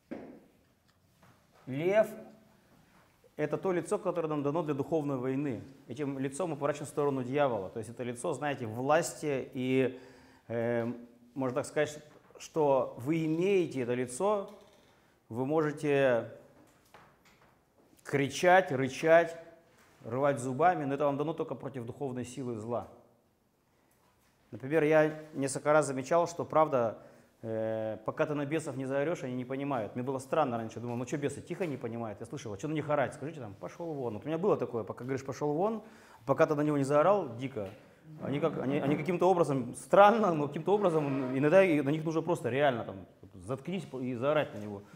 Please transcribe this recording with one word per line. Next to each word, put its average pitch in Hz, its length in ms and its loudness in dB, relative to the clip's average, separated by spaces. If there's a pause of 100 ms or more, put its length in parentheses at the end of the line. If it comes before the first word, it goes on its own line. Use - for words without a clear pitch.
(1700)
Лев — 185 420 2 (1300)
это 151 220 -2
то 185 160 -2
лицо, 175 260 -2
которое 170 300 -2
нам 151 120 0
дано 147 220 0
для 151 100 -2
духовной 143 440 -2
войны. 131 440 -2 (280)
Этим 139 280 -6
лицом 139 340 -4
мы 147 40 -4
поворачиваем 143 320 -2
в - 40 -14
сторону 139 340 0
дьявола. 123 460 0
То - 80 -8
есть 110 100 -8
это 120 140 -10
лицо, 123 300 -4
знаете, 131 340 -4
власти 139 840 0
и, 127 460 2 (480)
э, 117 460 0 (400)
можно 131 220 -2
так 143 100 0
сказать, - 360 -2 (360)
что 139 640 2
вы 160 260 0
имеете 160 560 2
это 120 140 0
лицо, 196 540 -2 (800)
вы 123 200 -4
можете 143 840 2 (1700)
кричать, 175 680 4
рычать, 160 640 4 (680)
рвать 127 360 0
зубами, 147 460 2
но 135 80 -2
это 143 120 0
вам 143 120 2
дано 147 160 -2
только 151 220 -6
против 131 280 -10
духовной 123 420 -8
силы 123 340 -8
зла. 110 280 -6 (1600)
Например, 135 320 0
я 156 360 4 (140)
несколько 139 400 0
раз 151 140 6
замечал, 139 400 2
что, 139 180 -6
правда, 135 540 2 (420)
э, 110 640 -4
пока 147 220 -2
ты 147 80 -4
на 147 100 -2
бесов 147 300 -4
не 135 100 -6
заорешь, 143 380 -2
они 127 100 -6
не 127 120 -6
понимают. 135 500 -4
Мне 123 80 -4
было 131 160 -4
странно 131 380 0
раньше, 113 220 -6
думал, 120 160 -6
ну 123 120 -4
че 160 100 -4
бесы, 139 240 -4
тихо 175 240 -6
не 139 120 -6
понимают. 113 420 -8
Я 113 80 -12
слышал, 120 260 -10
а 98 60 -10
че 156 80 -8
на 151 60 -4
них 151 140 -4
орать? 143 280 0
Скажите 156 240 -10
там, 104 160 -12
«Пошел 170 380 -10
вон». 123 200 -6
Вот 104 120 -10
у - 20 -6
меня 160 100 -2
было 170 200 4
такое, 120 260 -2
пока 117 220 -10
говоришь, 131 200 -4
«Пошел 147 280 -2
вон», 214 280 -2 (460)
пока 139 180 6
ты 156 80 0
на 147 80 0
него 151 160 2
не 139 60 2
заорал, 147 520 4
дико. 113 320 -6 (540)
Они 135 180 -4
как, 147 200 0
они, 131 180 -2
они 143 180 2
каким-то 175 320 2
образом, 143 460 2
странно, 202 600 6
но 147 120 0
каким-то 165 280 0
образом, 143 600 0
иногда 151 280 6
и 156 180 4
на 135 80 0
них 156 160 0
нужно 160 160 0
просто 160 280 -2
реально 127 360 2
там, 95 220 -12 (260)
«Заткнись» 135 540 -8 (120)
и 127 140 -4
заорать 139 400 0
на 107 60 -10
него. 104 240 -10 (120)